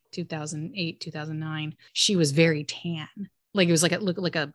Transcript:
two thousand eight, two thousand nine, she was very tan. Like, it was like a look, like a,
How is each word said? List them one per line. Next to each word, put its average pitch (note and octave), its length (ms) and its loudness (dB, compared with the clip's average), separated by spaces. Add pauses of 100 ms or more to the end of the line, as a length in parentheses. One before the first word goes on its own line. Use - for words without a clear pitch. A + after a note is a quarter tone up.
(120)
two F3+ 140 -6
thousand D#3 500 -8
eight, E3 240 -6
two E3 120 -12
thousand D#3 280 -8
nine, D#3 360 -6 (180)
she - 220 2
was D#3 160 4
very D#3+ 320 4
tan. D#3+ 440 -8 (460)
Like, F#3 160 4
it - 20 6
was D#3+ 120 6
like E3+ 100 4
a F3 60 0
look, F#3 180 -2
like F3+ 180 -2
a, D3+ 200 -2